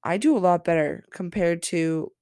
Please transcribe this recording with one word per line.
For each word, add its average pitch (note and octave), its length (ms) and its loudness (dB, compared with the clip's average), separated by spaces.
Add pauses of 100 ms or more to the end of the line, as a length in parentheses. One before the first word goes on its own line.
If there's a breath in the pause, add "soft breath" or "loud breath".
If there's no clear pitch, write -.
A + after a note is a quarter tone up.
I F3 160 -2
do D4 180 4
a - 40 2
lot F3 240 2
better D#3+ 480 0
compared E3+ 520 -2
to D#3+ 580 -2